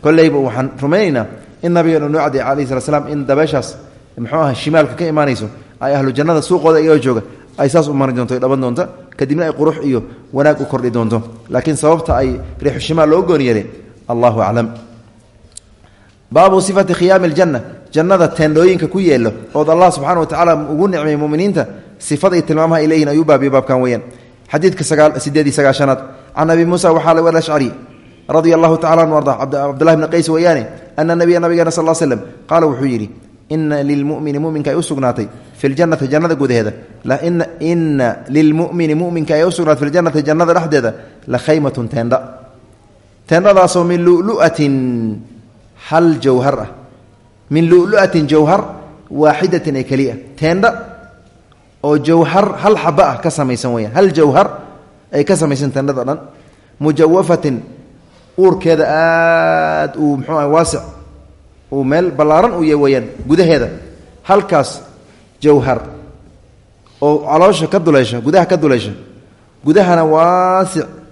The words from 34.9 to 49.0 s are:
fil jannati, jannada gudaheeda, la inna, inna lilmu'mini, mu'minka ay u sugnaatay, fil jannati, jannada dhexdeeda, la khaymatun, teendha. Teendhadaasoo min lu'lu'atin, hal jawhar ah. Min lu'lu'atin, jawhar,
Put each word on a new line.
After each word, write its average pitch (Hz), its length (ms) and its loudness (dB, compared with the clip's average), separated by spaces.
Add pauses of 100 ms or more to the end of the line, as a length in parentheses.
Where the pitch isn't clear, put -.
fil 135 160 -2
jannati, 160 320 0
jannada 160 280 0
gudaheeda, 120 360 0 (320)
la 131 180 -2
inna, 170 240 -2 (140)
inna 151 720 -2
lilmu'mini, 156 680 0
mu'minka 165 400 -4
ay 156 80 2
u 180 80 2
sugnaatay, 151 320 0
fil 147 80 -2
jannati, 160 320 0
jannada 165 300 2
dhexdeeda, 147 400 0 (340)
la 123 100 -4
khaymatun, 135 520 -2
teendha. 117 500 -4 (880)
Teendhadaasoo 180 560 4
min 175 220 0
lu'lu'atin, 147 1120 0 (720)
hal 160 320 2
jawhar 127 380 0
ah. 107 100 -10 (800)
Min 165 180 2
lu'lu'atin, 180 580 2
jawhar, 156 380 2 (480)